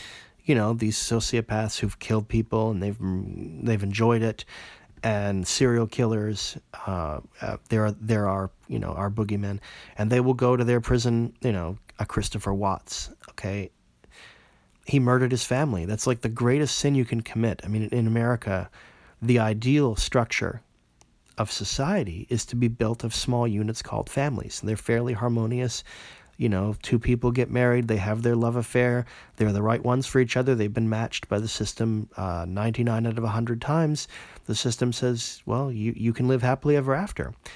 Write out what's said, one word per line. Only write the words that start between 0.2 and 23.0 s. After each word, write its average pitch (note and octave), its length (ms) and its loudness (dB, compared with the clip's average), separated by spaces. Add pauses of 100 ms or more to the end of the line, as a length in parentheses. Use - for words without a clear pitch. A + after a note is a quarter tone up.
You D3+ 100 2
know, A2 200 2
these G#2+ 240 0
sociopaths A2 800 -2
who've - 200 -4
killed G#2+ 300 -2
people A2+ 420 0
and F#2+ 120 -2
they've, G2+ 180 -4
they've F#2+ 800 -4
enjoyed A2 400 2
it, A2 220 -2 (580)
and G2+ 440 0
serial A#2+ 400 2
killers, G#2+ 720 -2 (300)
uh, D#2+ 340 -4 (200)
uh, - 160 -6 (120)
there G#2+ 180 2
are, G#2+ 60 2
there G#2+ 360 0
are, F#2+ 220 -2 (180)
you A#2+ 100 -4
know, F2 140 -4
our G2 180 -2
boogeymen, G2+ 500 -2 (380)
and G#2+ 120 2
they B2 100 6
will B2+ 140 4
go B2 220 4
to A#2+ 80 2
their A#2+ 160 4
prison, A#2 640 2
you B2 100 2
know, F2+ 240 -4 (220)
a - 80 -4
Christopher - 480 -2
Watts, - 560 -2 (200)
okay? G2 400 -6 (1160)
He C#3 140 4
murdered B2 300 4
his B2 140 0
family. B2+ 400 0
That's, G#2+ 220 -2
like, B2 160 0
the A#2+ 60 0
greatest A#2+ 500 2
sin C#3+ 160 2
you B2+ 100 4
can A#2 160 -2
commit. A2+ 440 -2
I E2+ 40 -8
mean, G#2+ 240 0
in A#2 140 2
America, A2+ 640 0 (500)
the A#2+ 180 4
ideal A2+ 580 2
structure - 640 0 (760)
of A2 140 -2
society A#2+ 800 -2
is A#2 180 -2
to A#2+ 100 -6
be A#2+ 120 4
built A#2 360 -2